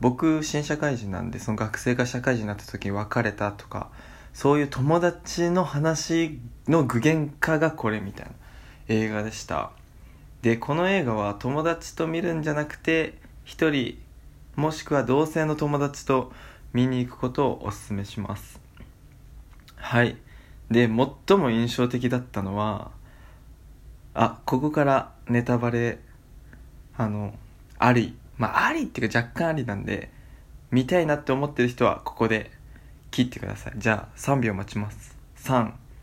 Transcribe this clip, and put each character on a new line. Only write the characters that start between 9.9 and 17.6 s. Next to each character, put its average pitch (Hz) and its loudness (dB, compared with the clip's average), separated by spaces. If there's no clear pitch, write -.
で、 113 4
こ 143 -4
の 175 2
映 190 2
画 117 0
は 104 0
友 135 -2
達 165 -2
と 165 -2
見 165 -2
る 170 -2
ん 156 -4
じ 151 -4
ゃ 147 0
な 147 -2
く 151 -12
て、 - 0
一 - 0
人、 139 -2
も 151 2
し 156 -8
く - -4
は 135 4
同 135 4
性 156 0
の 151 0
友 147 0
達 143 -4
と 131 2
見 123 4
に 127 0
行 123 -4
く - -20
こ 127 -2
と 135 0
を - -4